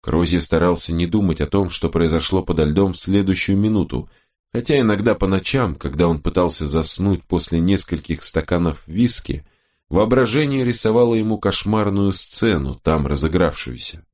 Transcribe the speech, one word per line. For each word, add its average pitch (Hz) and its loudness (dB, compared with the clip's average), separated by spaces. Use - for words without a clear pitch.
Крози 85 0
старался 85 0
не 85 0
думать 92 0
о 76 0
том, 95 -2
что - -4
произошло 82 0
подо 78 0
льдом 90 2
в - -8
следующую 98 0
минуту, 101 0
хотя 127 0
иногда 107 2
по - -2
ночам, 95 0
когда 76 0
он 80 0
пытался 87 0
заснуть 82 0
после 82 -2
нескольких 85 -2
стаканов 85 -2
виски, 90 -2
воображение 123 2
рисовало 117 2
ему 110 0
кошмарную 101 0
сцену, 78 -2
там 78 0
разыгравшуюся. 73 -2